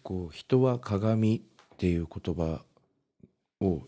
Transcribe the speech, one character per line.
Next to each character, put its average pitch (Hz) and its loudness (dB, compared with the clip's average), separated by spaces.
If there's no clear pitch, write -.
構 90 -6
人 - 2
は 127 2
鏡 110 2
っ - -16
て 90 0
い 85 2
う 82 -4
言 - -6
葉 80 -2
を 85 0